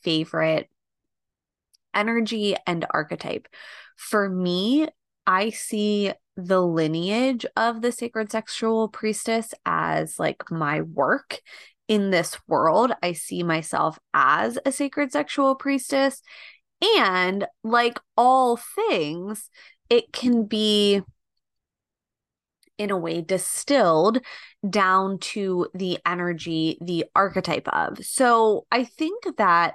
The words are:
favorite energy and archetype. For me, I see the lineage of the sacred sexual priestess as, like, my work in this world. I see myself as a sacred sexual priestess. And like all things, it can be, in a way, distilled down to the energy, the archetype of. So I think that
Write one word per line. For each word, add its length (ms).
favorite 680
energy 640
and 240
archetype. 560
For 340
me, 600
I 220
see 600
the 240
lineage 880
of 260
the 100
sacred 400
sexual 560
priestess 680
as, 540
like, 320
my 300
work 600
in 220
this 300
world. 440
I 100
see 300
myself 560
as 500
a 80
sacred 400
sexual 420
priestess. 680
And 500
like 380
all 400
things, 920
it 200
can 360
be, 560
in 120
a 60
way, 240
distilled 1000
down 520
to 560
the 320
energy, 720
the 240
archetype 540
of. 340
So 720
I 120
think 520
that 380